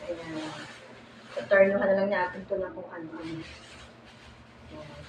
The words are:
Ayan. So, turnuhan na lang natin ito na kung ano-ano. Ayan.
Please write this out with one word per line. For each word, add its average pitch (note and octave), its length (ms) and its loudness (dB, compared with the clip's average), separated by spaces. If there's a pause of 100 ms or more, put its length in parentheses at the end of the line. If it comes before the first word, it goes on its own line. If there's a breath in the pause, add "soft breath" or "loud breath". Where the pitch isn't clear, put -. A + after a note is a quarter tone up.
Ayan. D#3+ 480 -6 (800)
So, - 160 -2
turnuhan G3 320 8
na G3 160 6
lang G3 160 4
natin F#3 320 0
ito G3+ 160 -2
na F#3 80 -6
kung - 240 -10
ano-ano. E3 480 -8 (1300)
Ayan. D4+ 180 -12 (200)